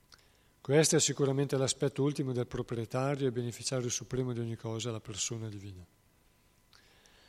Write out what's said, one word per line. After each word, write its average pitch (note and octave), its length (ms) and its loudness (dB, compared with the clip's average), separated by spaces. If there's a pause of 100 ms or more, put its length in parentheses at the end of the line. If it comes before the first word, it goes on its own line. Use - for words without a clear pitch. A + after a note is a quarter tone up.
(600)
Questo D3+ 360 6
è - 20 8
sicuramente C3+ 580 2
l'aspetto C3+ 460 0
ultimo C#3 280 0
del A#2+ 140 0
proprietario B2+ 840 -2
e B2+ 40 2
beneficiario A#2+ 580 -2
supremo B2 440 -2
di A#2 60 -4
ogni A2+ 160 -2
cosa, A2+ 360 -4
la A2 80 -4
persona A2 500 -6
divina. G2 340 -12 (1500)